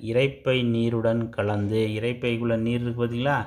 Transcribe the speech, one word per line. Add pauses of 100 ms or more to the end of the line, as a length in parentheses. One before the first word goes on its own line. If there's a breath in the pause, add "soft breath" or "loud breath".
இரைப்பை
நீருடன்
கலந்து,
இரைப்பைக்குள்ள
நீர்
இருக்கு
பார்த்தீங்களா? (100)